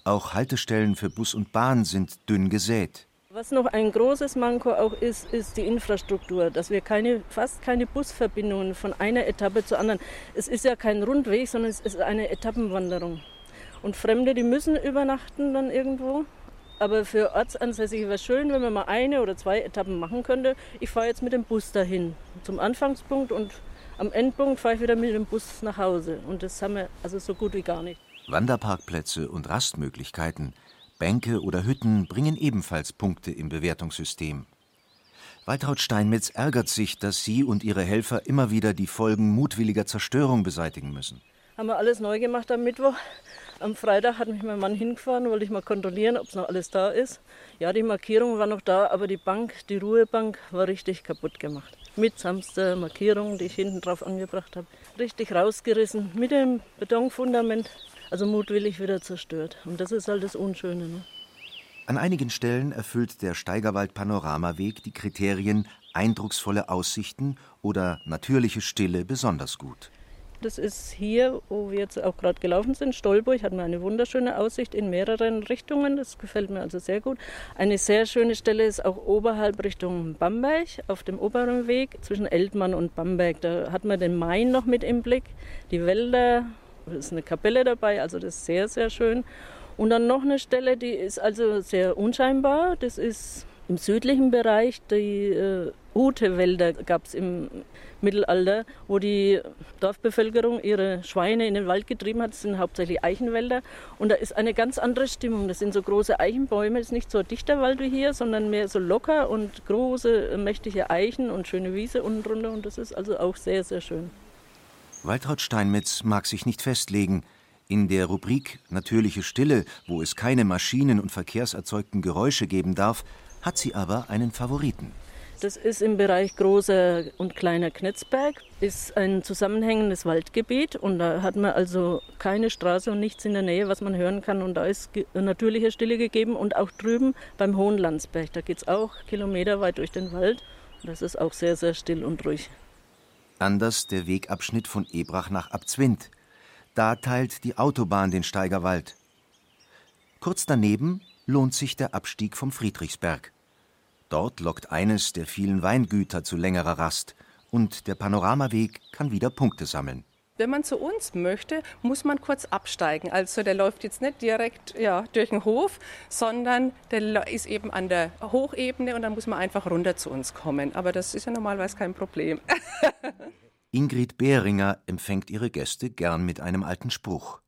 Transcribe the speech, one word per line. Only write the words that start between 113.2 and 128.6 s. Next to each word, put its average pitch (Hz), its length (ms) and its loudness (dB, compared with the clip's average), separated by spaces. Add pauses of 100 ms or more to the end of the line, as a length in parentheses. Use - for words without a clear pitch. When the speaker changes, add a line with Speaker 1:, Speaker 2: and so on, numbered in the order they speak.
Speaker 2:
sehr, 190 280 -2
sehr 185 160 -6
schön. 170 300 -8 (920)
Speaker 1:
Waltraud 131 380 -2
Steinmetz 104 640 0
mag 104 220 2
sich - 180 -4
nicht 120 160 -2
festlegen. 98 640 0 (460)
In 101 200 4
der 92 180 4
Rubrik 101 520 -2 (100)
Natürliche 98 540 2
Stille, 127 420 2 (220)
wo 85 160 -2
es 82 120 -4
keine 123 300 2
Maschinen 107 560 4
und 98 100 -4
verkehrserzeugten 104 920 -4
Geräusche 95 440 2
geben 92 280 0
darf, 101 300 2 (360)
hat - 160 -4
sie - 180 -2
aber 101 360 -2
einen 113 200 0
Favoriten. 135 640 -4 (480)
Speaker 2:
Das 196 160 -4
ist 220 240 -2
im 214 160 4
Bereich 196 400 4
Großer 190 680 6 (120)
und 180 180 -4
Kleiner 170 360 2
Knetzberg, 262 720 -2 (180)